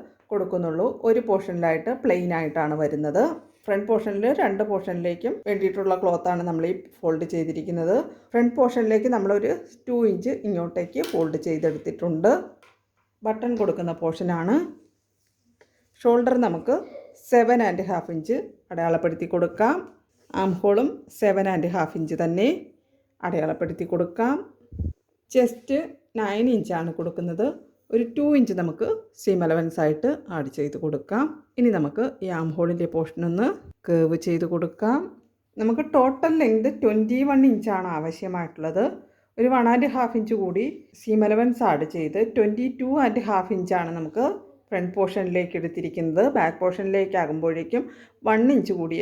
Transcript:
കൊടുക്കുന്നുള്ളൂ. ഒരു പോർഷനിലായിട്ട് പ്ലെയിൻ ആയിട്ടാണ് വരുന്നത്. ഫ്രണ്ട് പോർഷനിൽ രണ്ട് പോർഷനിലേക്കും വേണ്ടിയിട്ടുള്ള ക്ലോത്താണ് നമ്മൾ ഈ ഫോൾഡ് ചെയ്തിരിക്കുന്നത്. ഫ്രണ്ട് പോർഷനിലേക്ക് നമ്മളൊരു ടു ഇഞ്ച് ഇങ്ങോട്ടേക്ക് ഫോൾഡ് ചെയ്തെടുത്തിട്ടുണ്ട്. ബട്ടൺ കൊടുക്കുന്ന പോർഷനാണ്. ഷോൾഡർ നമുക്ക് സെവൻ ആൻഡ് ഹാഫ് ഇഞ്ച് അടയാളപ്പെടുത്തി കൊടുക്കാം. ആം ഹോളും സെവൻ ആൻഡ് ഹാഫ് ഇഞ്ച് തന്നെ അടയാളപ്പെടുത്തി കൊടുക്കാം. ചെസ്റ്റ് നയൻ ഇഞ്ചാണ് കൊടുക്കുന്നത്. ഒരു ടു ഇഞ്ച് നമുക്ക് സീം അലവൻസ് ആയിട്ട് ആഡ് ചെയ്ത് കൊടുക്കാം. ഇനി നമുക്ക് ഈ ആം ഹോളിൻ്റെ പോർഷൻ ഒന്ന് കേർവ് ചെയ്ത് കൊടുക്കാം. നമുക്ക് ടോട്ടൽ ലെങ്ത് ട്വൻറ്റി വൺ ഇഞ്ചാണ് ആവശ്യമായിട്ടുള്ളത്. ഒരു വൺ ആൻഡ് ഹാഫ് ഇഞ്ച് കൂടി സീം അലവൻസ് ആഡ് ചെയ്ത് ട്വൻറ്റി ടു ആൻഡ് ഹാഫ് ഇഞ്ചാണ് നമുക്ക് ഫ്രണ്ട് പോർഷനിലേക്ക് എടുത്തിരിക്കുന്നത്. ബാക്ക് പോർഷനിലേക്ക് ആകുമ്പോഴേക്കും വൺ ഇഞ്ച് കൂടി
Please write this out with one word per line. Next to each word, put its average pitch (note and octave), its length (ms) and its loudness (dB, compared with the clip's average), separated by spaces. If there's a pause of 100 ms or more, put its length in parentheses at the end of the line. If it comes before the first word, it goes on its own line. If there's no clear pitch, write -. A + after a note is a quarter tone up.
(320)
കൊടുക്കുന്നുള്ളൂ. F3+ 540 0 (220)
ഒരു A3+ 220 4
പോർഷനിലായിട്ട് F3 640 0 (100)
പ്ലെയിൻ F3+ 260 2 (100)
ആയിട്ടാണ് D3+ 440 -2
വരുന്നത്. D3+ 400 0 (420)
ഫ്രണ്ട് G3+ 240 -2
പോർഷനിൽ G#3+ 380 0 (140)
രണ്ട് G#3 280 0
പോർഷനിലേക്കും F3+ 640 -4 (160)
വേണ്ടിയിട്ടുള്ള F#3+ 540 0
ക്ലോത്താണ് F3 480 0
നമ്മൾ E3 200 -2
ഈ - 40 -2 (240)
ഫോൾഡ് E3 340 -2
ചെയ്തിരിക്കുന്നത്. E3 640 -2 (360)
ഫ്രണ്ട് A#3+ 280 2
പോർഷനിലേക്ക് A#3 580 2
നമ്മളൊരു G3+ 340 2 (380)
ടു B3 80 0 (140)
ഇഞ്ച് F#3 200 -2 (160)
ഇങ്ങോട്ടേക്ക് F3 640 -4
ഫോൾഡ് D#3+ 280 0 (100)
ചെയ്തെടുത്തിട്ടുണ്ട്. D#3+ 840 0 (960)
ബട്ടൺ A3 240 -2 (120)
കൊടുക്കുന്ന E3+ 300 -2 (120)
പോർഷനാണ്. F3 520 0 (1400)
ഷോൾഡർ A#3+ 360 4 (100)
നമുക്ക് E3+ 300 0 (560)
സെവൻ A#3+ 260 6 (100)
ആൻഡ് F3+ 220 -4
ഹാഫ് F3 260 -4
ഇഞ്ച് D#3+ 180 -2 (360)
അടയാളപ്പെടുത്തി E3 640 0
കൊടുക്കാം. G3+ 420 2 (600)
ആം F#3+ 120 2 (100)
ഹോളും G3+ 260 4 (300)
സെവൻ G3 340 2
ആൻഡ് E3+ 220 0
ഹാഫ് E3 240 -2
ഇഞ്ച് D#3+ 240 -4
തന്നെ F3 260 2 (800)
അടയാളപ്പെടുത്തി E3 680 -4
കൊടുക്കാം. F3+ 420 0 (1000)
ചെസ്റ്റ് B3 440 0 (420)
നയൻ G#3+ 360 0
ഇഞ്ചാണ് E3+ 420 -2
കൊടുക്കുന്നത്. E3+ 480 -4 (480)
ഒരു A#3 100 2 (120)
ടു C#4+ 100 0 (140)
ഇഞ്ച് A#3 220 2
നമുക്ക് D#3+ 260 -2 (340)
സീം F#3 240 2
അലവൻസ് E3 380 0
ആയിട്ട് D3+ 260 0 (280)
ആഡ് C#3 200 -4
ചെയ്ത് D3 260 -4
കൊടുക്കാം. D#3+ 420 -2 (340)
ഇനി A#3+ 180 6
നമുക്ക് D#3 280 0 (200)
ഈ F#3 40 -6 (100)
ആം E3 180 -2
ഹോളിൻ്റെ E3+ 380 0
പോർഷൻ D#3+ 340 -4
ഒന്ന് F#3+ 180 0 (420)
കേർവ് E3 360 4
ചെയ്ത് E3+ 280 0
കൊടുക്കാം. G3 460 0 (600)
നമുക്ക് A3+ 240 0 (100)
ടോട്ടൽ C4+ 460 4
ലെങ്ത് A3 280 4 (120)
ട്വൻറ്റി G#3+ 380 2 (100)
വൺ C4+ 220 6
ഇഞ്ചാണ് G#3 380 -2 (100)
ആവശ്യമായിട്ടുള്ളത്. E3 840 -4 (520)
ഒരു A#3+ 160 4
വൺ A#3+ 220 4
ആൻഡ് B3+ 200 4
ഹാഫ് A#3+ 260 0
ഇഞ്ച് G#3+ 200 -2
കൂടി F#3 240 0 (380)
സീം G#3+ 260 4
അലവൻസ് A#3 420 2
ആഡ് D#3 240 0
ചെയ്ത് D#3+ 240 -2 (160)
ട്വൻറ്റി G#3+ 320 2 (140)
ടു B3+ 80 -4 (160)
ആൻഡ് A3+ 240 0
ഹാഫ് F#3+ 280 0
ഇഞ്ചാണ് F3+ 420 -2
നമുക്ക് D#3+ 260 -2 (440)
ഫ്രണ്ട് F3+ 260 -2
പോർഷനിലേക്ക് F#3 640 -2
എടുത്തിരിക്കുന്നത്. E3 640 -2 (140)
ബാക്ക് E3 240 0
പോർഷനിലേക്ക് F#3+ 600 0
ആകുമ്പോഴേക്കും D#3+ 640 -2 (440)
വൺ A3 120 4 (140)
ഇഞ്ച് G#3+ 260 2
കൂടി E3 220 -4